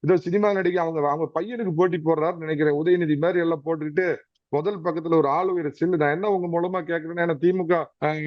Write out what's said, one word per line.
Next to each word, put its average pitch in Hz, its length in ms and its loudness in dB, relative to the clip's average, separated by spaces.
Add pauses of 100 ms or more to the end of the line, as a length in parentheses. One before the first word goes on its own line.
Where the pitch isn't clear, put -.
ஏதோ 170 160 4
சினிமா 202 360 2
நடிகை, 180 260 0
அவங்க, 160 300 0
அவங்க 160 320 -2
பையனுக்கு 220 360 -4
போட்டி 175 220 2
போடுறாருன்னு 160 480 0
நினைக்கிறேன். 151 280 2
உதயநிதி 160 440 2
மாதிரி 175 200 0
எல்லாம் 165 260 0
போட்டுக்கிட்டு, 156 520 -2 (320)
முதல் 165 340 -2
பக்கத்துல 165 340 0
ஒரு 147 120 4
ஆள் 170 200 0
உயிரை 170 220 -2
சில்லு. 175 260 0
நான் 147 160 2
என்ன 190 180 -2
உங்க 180 180 0
மூலமா 180 340 -2
கேக்குறேன்னா, 165 400 -4
ஏன்னா 170 180 0
திமுக, 180 320 2 (300)
ஆ, 147 80 2 (160)